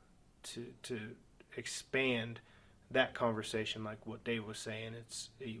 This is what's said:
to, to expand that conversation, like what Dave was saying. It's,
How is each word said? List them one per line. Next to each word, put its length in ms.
to, 240
to 140
expand 840
that 240
conversation, 720
like 220
what 180
Dave 220
was 120
saying. 400
It's, 320